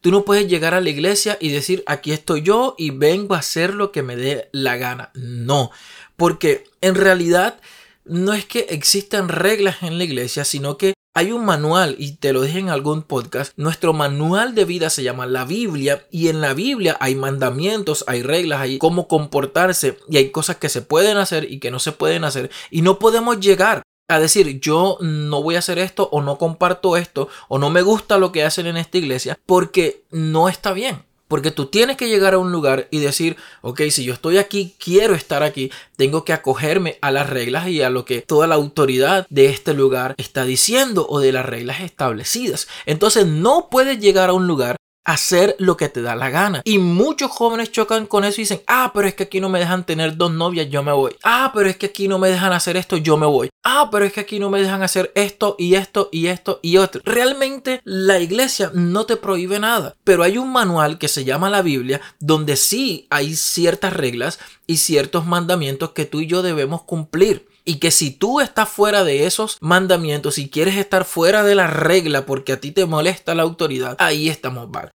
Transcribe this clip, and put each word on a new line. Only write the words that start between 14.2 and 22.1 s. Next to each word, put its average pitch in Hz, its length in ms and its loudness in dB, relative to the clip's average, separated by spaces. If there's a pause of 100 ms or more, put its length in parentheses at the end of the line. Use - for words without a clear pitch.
de 208 100 2
vida 170 260 -2
se 143 120 -4
llama 123 240 -4
la 127 180 -2
Biblia, 143 680 -2
y 165 180 0
en 156 120 0
la 143 140 0
Biblia 202 460 -2
hay 131 140 0
mandamientos, 139 920 -2
hay 120 160 -4
reglas, 147 380 -2
hay 135 180 -4
cómo 170 280 0
comportarse, 151 920 0 (100)
y 156 80 0
hay 135 140 4
cosas 156 260 -4
que 156 120 -6
se 123 140 -4
pueden 202 360 2
hacer 175 320 -2
y 135 80 -12
que 120 120 -8
no 123 80 -10
se 151 140 -4
pueden 165 320 -2